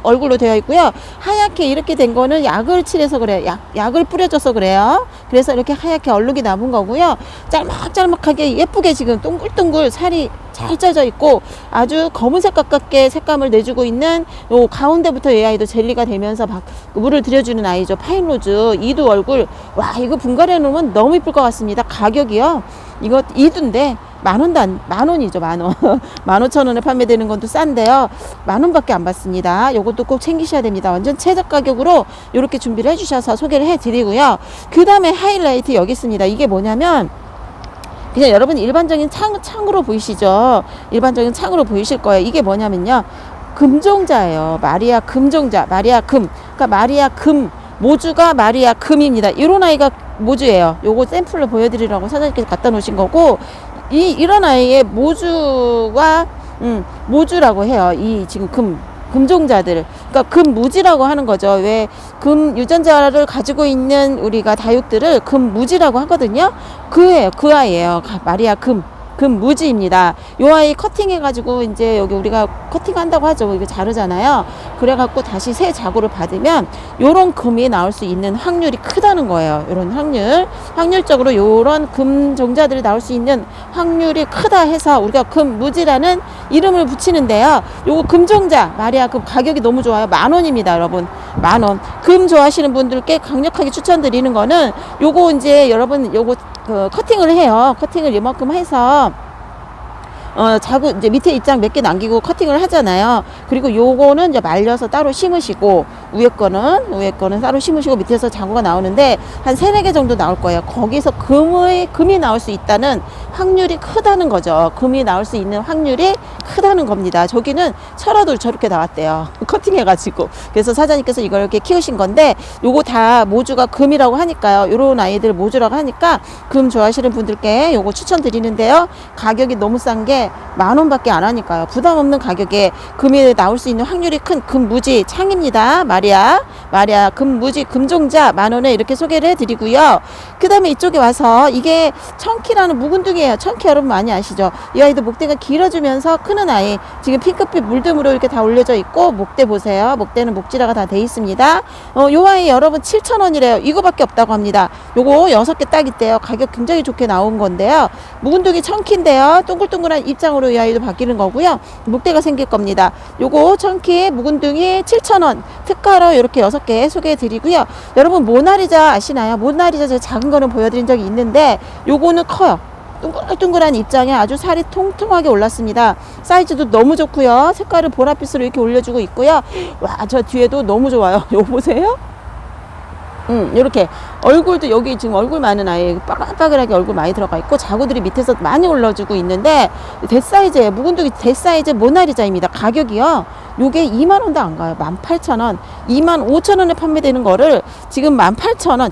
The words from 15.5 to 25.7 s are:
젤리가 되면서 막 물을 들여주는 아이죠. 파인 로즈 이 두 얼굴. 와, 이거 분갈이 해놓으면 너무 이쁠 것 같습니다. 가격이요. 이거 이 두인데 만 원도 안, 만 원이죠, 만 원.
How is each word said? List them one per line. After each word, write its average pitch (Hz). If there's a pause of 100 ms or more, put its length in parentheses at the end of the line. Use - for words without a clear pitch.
젤리가 233
되면서 214
막 190 (300)
물을 262
들여주는 240
아이죠. 185
파인 349
로즈 220
이 247
두 269
얼굴. 208 (280)
와, -
이거 247
분갈이 294
해놓으면 294
너무 233
이쁠 339
것 285
같습니다. 226
가격이요. 226 (400)
이거 262 (100)
이 277
두인데 262 (240)
만 196
원도 330
안, 190
만 220
원이죠, 247
만 165
원. 175 (240)